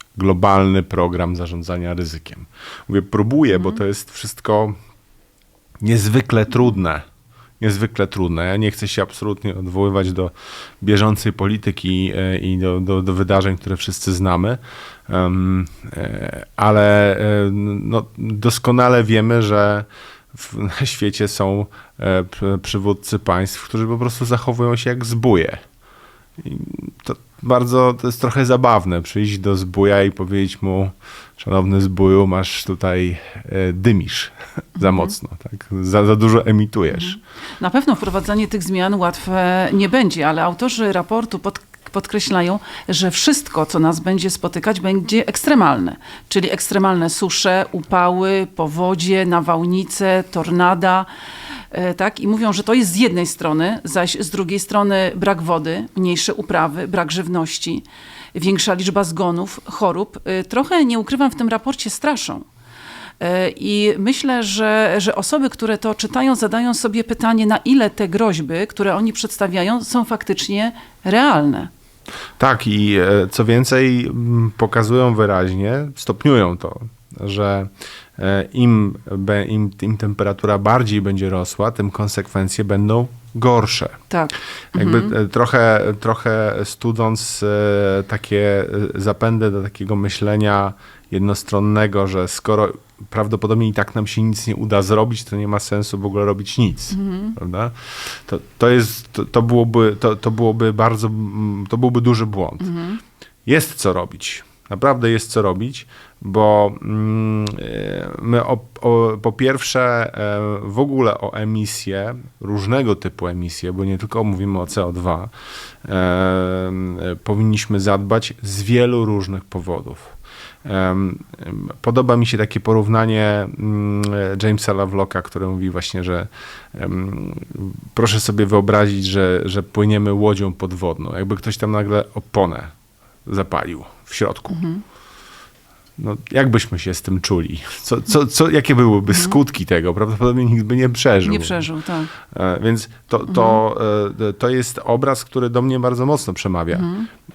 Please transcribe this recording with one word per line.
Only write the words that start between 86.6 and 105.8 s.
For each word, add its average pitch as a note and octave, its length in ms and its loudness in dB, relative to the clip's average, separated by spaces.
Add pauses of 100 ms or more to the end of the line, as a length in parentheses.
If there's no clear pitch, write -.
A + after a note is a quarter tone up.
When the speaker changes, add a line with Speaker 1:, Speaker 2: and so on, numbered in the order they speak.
Speaker 1:
studząc, A2+ 800 -2
e, G2+ 600 2
takie, G2+ 640 0 (300)
e, G2 60 -6
zapędy A2 500 2
do G2 120 -2
takiego G#2 320 -4
myślenia G2+ 800 2 (380)
jednostronnego, G#2 960 0
że F#2 200 -2
skoro G#2+ 460 0 (360)
prawdopodobnie A2 580 0
i G#2+ 60 -2
tak - 220 -2
nam G#2+ 120 -2
się - 140 -2
nic A2 260 0
nie A2 80 -2
uda G#2 260 2
zrobić, A2 420 2
to - 120 -8
nie G#2 120 -4
ma G#2 120 -2
sensu G#2 380 -4
w G2 80 -6
ogóle G2+ 200 0
robić G2+ 320 -4
nic, A2+ 360 0
Speaker 2:
Mhm. G3 420 -4
Speaker 1:
prawda? F#2 360 -6 (560)
To, G2+ 120 -4 (180)
to A#2+ 120 6
jest, A#2+ 440 0
to, - 120 -4
to - 160 2
byłoby, A2+ 580 4
to, A2 160 2
to A2+ 160 -4
byłoby A2 420 2
bardzo, A2 340 2
mm, G#2 640 -4
to A2+ 80 -2
byłby B2 240 2
duży A#2 240 2
błąd. G2 360 -4
Speaker 2:
Mhm. F3 380 -6 (460)
Speaker 1:
Jest D#3+ 280 2
co F#2+ 200 0
robić. - 500 -8 (260)
Naprawdę A#2+ 400 2
jest A2+ 220 0
co A2+ 100 0
robić, G2+ 460 -4 (340)